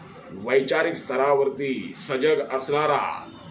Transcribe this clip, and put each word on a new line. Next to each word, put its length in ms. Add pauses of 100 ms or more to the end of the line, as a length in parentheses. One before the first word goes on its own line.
(320)
वैचारिक 640
स्तरावरती 1000
सजग 440 (120)
असणारा 760 (240)